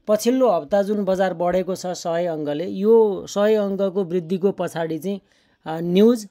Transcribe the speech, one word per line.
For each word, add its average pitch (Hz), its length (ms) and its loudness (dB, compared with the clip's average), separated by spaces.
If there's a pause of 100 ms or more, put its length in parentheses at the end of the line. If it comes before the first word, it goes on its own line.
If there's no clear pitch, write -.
पछिल्लो 233 420 2
हप्ता 190 320 0
जुन 202 220 -2
बजार 185 300 0
बढेको 175 400 0
छ 175 120 -8
सय 175 400 -2
अङ्कले, 156 400 -4
यो 202 600 2
सय 214 280 2
अङ्कको 196 500 -2
वृद्धिको 180 480 -2
पछाडि 160 460 -6
चाहिँ, 190 220 -6 (460)
अ, 160 140 -6
न्युज 202 500 4